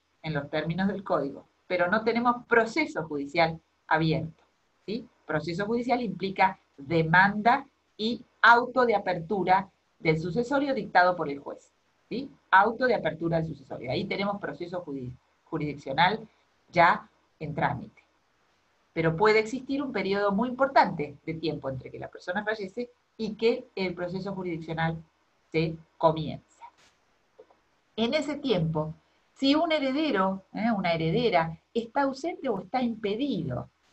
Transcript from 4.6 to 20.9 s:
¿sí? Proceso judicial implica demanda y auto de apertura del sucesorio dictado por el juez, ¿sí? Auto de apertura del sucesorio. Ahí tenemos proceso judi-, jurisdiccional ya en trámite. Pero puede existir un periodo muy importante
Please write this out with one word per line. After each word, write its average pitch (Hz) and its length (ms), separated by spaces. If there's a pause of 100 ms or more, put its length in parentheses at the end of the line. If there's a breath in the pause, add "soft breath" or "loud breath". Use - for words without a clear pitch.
¿sí? 220 220 (180)
Proceso 170 400
judicial 247 360
implica 190 580 (180)
demanda 175 880 (320)
y 226 240 (200)
auto 240 440
de 226 100
apertura 185 760 (300)
del 160 200
sucesorio 240 540
dictado 185 420
por 160 140
el 139 100
juez, - 320 (360)
¿sí? 262 220 (220)
Auto 226 340
de 233 100
apertura 165 420
del 160 100
sucesorio. - 440
Ahí 185 140
tenemos 196 340
proceso 175 420
judi-, 135 320 (320)
jurisdiccional 156 840 (440 loud breath)
ya 175 380 (300)
en 151 140
trámite. 127 480 (920)
Pero 165 220
puede 214 240
existir 269 440
un 262 80
periodo 202 400
muy 226 180
importante 247 760